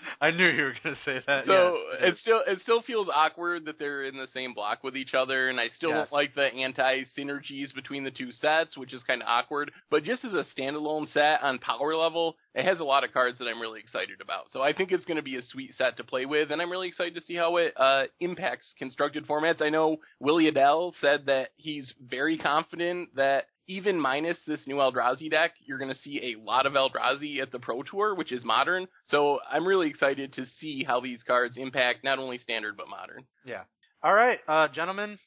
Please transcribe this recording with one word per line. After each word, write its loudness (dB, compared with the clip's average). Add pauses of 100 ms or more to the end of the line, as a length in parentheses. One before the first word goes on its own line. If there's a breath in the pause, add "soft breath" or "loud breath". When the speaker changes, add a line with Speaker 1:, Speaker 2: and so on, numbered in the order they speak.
(200 loud breath)
Speaker 1:
I 4
knew 4
you 2
were -4 (100)
gonna -4 (120)
say -2
that, 0
Speaker 2:
So, 6 (160)
Speaker 1:
yes. 2
Speaker 2:
it -4
still, 2
it -2
still 2
feels -4
awkward 2
that -10
they're -6
in -8
the -8
same -6
block -6
with -6
each -8
other, 2
and -2
I 0
still -4
Speaker 1:
Yes. 0
Speaker 2:
don't -12
like 0
the 2
anti-synergies -4
between -8
the -6
two -10
sets, 0
which -14
is -14
kinda -2
awkward. 0 (180 soft breath)
But 4
just -4
as -8
a 0 (100)
standalone -4
set 4
on 0
power -2
level, 0 (180)
it 0
has 2
a -4
lot 4
of -4
cards 2
that -4
I'm -4
really -8
excited -6
about. -8
So -4
I 2
think -2
it's -2
gonna -4
be -8
a -8
sweet -14
set 2
to -10
play -4
with, 0
and -2
I'm -2
really -4
excited -6
to -12
see -10
how 2
it, 2
uh, 6 (160)
impacts -6
constructed -4
formats. 2
I 2
know 4 (240 soft breath)
Willie 4
Adell 4
said 4
that 0
he's -10 (120)
very -2
confident 0
that 2 (220)
even 0
minus 0
this -6
new -6
Eldrazi 2
deck, 2 (120)
you're -10
gonna -4
see -8
a -18
lot 2
of 0
Eldrazi 0
at -6
the -10
Pro -6
Tour, -2
which -6
is -6
modern. 2 (160 soft breath)
So 4 (120)
I'm 0
really 4
excited -2
to -8 (160)
see -6
how 0
these -10
cards 0
impact 0
not 0
only -6
standard, -6
but -14
modern. -14 (200)
Speaker 1:
Yeah. -10 (400)
All 4
right, 4
uh, 4
gentlemen, -6 (100)